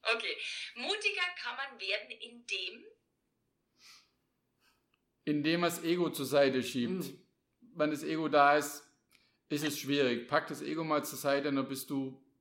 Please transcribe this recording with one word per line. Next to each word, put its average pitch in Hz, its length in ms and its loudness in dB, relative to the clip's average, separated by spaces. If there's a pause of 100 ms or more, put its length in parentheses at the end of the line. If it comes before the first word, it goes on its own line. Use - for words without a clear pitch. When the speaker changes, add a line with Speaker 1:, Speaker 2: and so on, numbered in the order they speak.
(160)
Speaker 1:
Okay. 170 200 -4 (400)
Mutiger 392 460 -2 (200)
kann 240 140 -6
man 262 240 -10
werden, 196 320 -6
indem? 233 720 -10 (2500)
Speaker 2:
Indem 151 360 2
man 170 80 4
das 170 140 -6
Ego 170 260 2
zur 139 160 -6
Seite 131 380 4
schiebt. 143 420 -2
Speaker 3:
Mhm. - 140 -12 (560)
Speaker 2:
Wenn 151 160 0
das 147 120 -6
Ego 156 240 -2
da 143 300 8
ist, - 260 -2 (680)
ist 147 140 -2
es 143 160 -2
schwierig. 131 480 0
Pack 151 200 0
das 147 140 -10
Ego 156 220 -4
mal 151 220 0
zur 139 120 -8
Seite 143 320 0
und 139 60 0
dann 135 140 0
bist 135 200 -8
du 135 320 -4 (200)